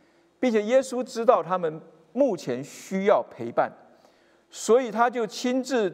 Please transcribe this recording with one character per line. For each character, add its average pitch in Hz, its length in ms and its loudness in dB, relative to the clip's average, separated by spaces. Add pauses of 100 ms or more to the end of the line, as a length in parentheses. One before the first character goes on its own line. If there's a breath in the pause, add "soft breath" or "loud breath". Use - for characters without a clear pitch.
(400 soft breath)
并 254 120 0
且 214 120 2
耶 247 180 4
稣 254 220 -6
知 226 200 -8
道 220 180 6
他 175 160 -4
们 160 220 -4 (340)
目 247 220 2
前 135 280 -6
需 190 420 -8
要 170 240 4
陪 117 220 -12
伴， 143 200 0 (800 soft breath)
所 - 320 2
以 240 80 -4
他 233 200 2
就 233 160 -4
亲 254 380 -4
自 247 300 -2